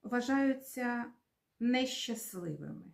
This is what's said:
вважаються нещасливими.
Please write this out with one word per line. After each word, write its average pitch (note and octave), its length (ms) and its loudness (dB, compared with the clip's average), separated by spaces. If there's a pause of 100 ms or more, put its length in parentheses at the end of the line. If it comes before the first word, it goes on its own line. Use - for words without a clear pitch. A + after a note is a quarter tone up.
вважаються B3 1080 0 (480)
нещасливими. A3 1300 -2